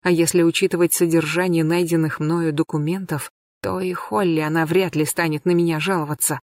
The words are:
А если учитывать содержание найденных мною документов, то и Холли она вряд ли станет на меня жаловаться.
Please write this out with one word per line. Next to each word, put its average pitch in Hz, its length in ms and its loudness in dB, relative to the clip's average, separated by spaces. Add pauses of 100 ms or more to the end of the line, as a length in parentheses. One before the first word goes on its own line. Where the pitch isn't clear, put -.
А 185 60 0
если 170 320 2
учитывать 170 520 2
содержание 165 680 0
найденных 165 560 0
мною 160 340 0
документов, 160 760 -4 (320)
то 185 180 -4
и 185 140 -4
Холли 175 460 0
она 156 260 0
вряд 170 300 0
ли 156 100 2
станет 156 400 -4
на 180 60 2
меня 170 280 2
жаловаться. 151 600 -2 (120)